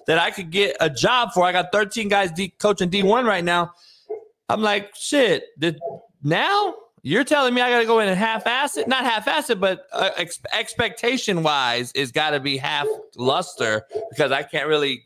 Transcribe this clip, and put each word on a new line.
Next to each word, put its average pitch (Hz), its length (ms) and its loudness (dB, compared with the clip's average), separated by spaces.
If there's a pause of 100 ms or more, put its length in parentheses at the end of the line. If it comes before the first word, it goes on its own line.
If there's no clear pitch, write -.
that 160 120 4
I 185 120 2
could 185 200 -10
get 196 280 0
a 160 120 2
job 208 420 2
for. 180 120 4
I 180 60 4
got 180 220 0
thirteen 208 360 0
guys 202 220 2
D, 180 200 -4 (100)
coaching 196 300 2
D 196 120 2
one 220 220 4
right 196 180 2
now. 175 300 0 (760)
I'm 214 140 0
like, 208 320 -2
"Shit, 233 500 2 (140)
the, 160 200 -2 (440)
now 320 520 0 (280)
you're 208 220 0
telling 269 300 2
me 247 80 2
I 247 80 2
gotta 240 160 4
go 226 140 4
in 208 80 2
and 185 100 2
half-ass 226 580 0
it?" 269 120 -2
Not 254 160 0
half-ass 254 460 0
it, 208 100 -2
but, 190 320 -2
uh, 190 240 0
ex-, 170 240 -6 (120)
expectation-wise, 175 1400 -2
it's 135 180 -2
gotta 151 280 0
be 135 160 -4
half 147 300 -2 (300)
luster 123 680 0 (240)
because 139 220 0
I 143 100 0
can't 147 240 -6
really 143 400 0